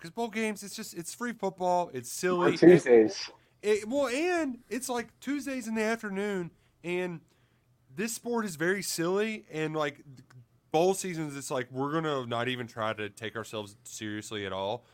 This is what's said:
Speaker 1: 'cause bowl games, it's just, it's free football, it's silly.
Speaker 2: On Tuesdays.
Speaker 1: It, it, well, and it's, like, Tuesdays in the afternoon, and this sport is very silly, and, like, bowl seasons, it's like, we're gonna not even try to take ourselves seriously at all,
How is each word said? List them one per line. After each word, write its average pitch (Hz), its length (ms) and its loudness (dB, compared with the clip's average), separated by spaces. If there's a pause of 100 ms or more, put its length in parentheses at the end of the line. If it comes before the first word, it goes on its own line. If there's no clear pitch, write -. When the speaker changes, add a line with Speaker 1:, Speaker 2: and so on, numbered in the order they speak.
Speaker 1:
'cause 170 100 -14
bowl 233 180 -4
games, 220 340 -2
it's 202 120 -14
just, 214 200 -12
it's 170 200 -10
free 240 180 -6
football, 185 600 0
it's 123 180 -8
silly. 175 420 4
Speaker 2:
On - 40 0
Tuesdays. 127 720 8 (320)
Speaker 1:
It, 208 200 0
it, 214 60 -10
well, 277 200 0
and 302 500 -2 (120)
it's, 247 180 -6
like, 240 200 -4 (120)
Tuesdays 262 480 -6
in 220 60 -4
the 220 80 0
afternoon, 202 680 -2 (320)
and 175 380 -2 (760)
this 214 200 -4
sport 233 320 -2
is 170 100 -6
very 180 260 2
silly, 202 680 0
and, 156 240 -2
like, 147 260 -2 (720)
bowl 185 220 6
seasons, 160 420 -4
it's 139 140 -8
like, 127 200 -2
we're 131 220 -2
gonna 151 340 0
not 117 220 0
even 123 180 -2
try 110 280 -2
to 104 160 -6
take 107 260 -8
ourselves 107 480 -8
seriously 107 640 -6
at 95 60 -4
all, 98 420 -2